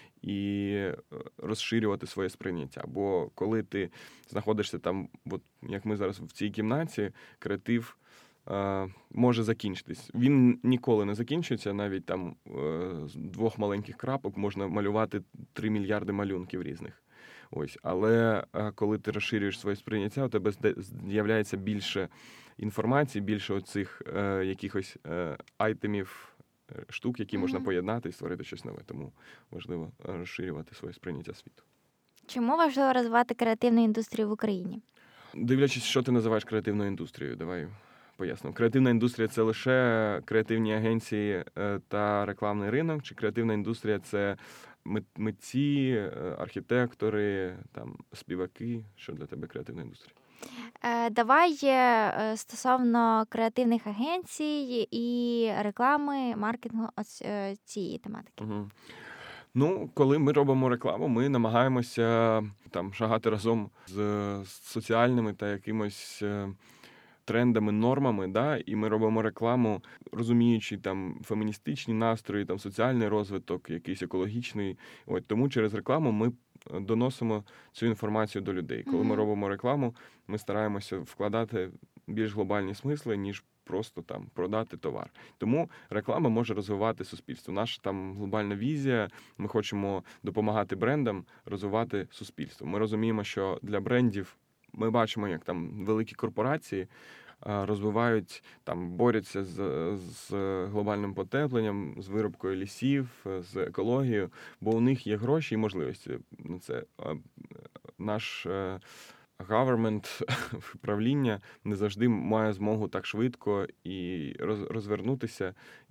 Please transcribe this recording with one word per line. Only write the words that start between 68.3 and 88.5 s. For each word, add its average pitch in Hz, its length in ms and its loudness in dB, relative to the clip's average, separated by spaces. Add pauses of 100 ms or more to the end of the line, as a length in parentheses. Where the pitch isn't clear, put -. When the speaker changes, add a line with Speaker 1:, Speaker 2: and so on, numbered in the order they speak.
Speaker 1:
І - 180 -6
ми 107 140 0
робимо 110 320 2
рекламу, 113 640 2 (280)
розуміючи 117 640 4
там 95 460 -4
феміністичні 107 680 -4
настрої, 110 520 0
там, 92 140 -4
соціальний 113 480 2
розвиток, 98 640 -2
якийсь 90 320 -6
екологічний. 101 760 -2 (280)
От, 90 220 -4
тому 123 220 2
через 110 240 2
рекламу 131 380 0
ми, 110 160 2
е, - 520 -8
доносимо 113 640 0 (280)
цю - 140 -4
інформацію 107 560 0
до 95 120 -4
людей. 69 300 -4
Коли - 140 0
ми - 60 2
Speaker 2:
Мгм. 107 140 4
Speaker 1:
робимо 104 320 0
рекламу, 123 460 0 (320)
ми 104 100 -4
стараємося 104 640 -2
вкладати 104 680 -2 (380)
більш 107 260 -2
глобальні 101 420 -2
смисли, 139 420 -4
ніж 98 260 -6 (200)
просто 90 380 -6
там - 320 -10
продати 107 440 -2
товар. 58 320 -6 (280)
Тому 147 320 2 (200)
реклама 117 400 0
може 110 240 2
розвивати 104 500 0
суспільство. - 500 -12
Наша 107 280 -2
там 95 360 -6
глобальна 101 380 -2